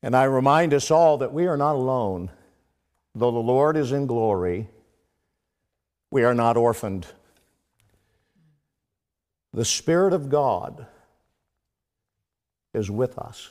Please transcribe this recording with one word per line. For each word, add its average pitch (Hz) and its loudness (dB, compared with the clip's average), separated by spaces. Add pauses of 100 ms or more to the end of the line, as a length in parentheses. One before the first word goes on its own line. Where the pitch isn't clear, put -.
And 123 -2
I 131 6
remind 139 2
us 143 0
all 156 4
that 127 -4
we 170 -2
are 160 -2
not 147 0
alone. 110 -4 (800)
Though 120 0
the 117 -4
Lord 135 2
is 143 -2
in 143 -4
glory, 104 -2 (1400)
we 131 2
are 120 4
not 117 2
orphaned. 110 -2 (2500)
The 143 -4
Spirit 175 0
of 147 -4
God 131 -2 (1900)
is 104 -6
with 120 -4
us. - -18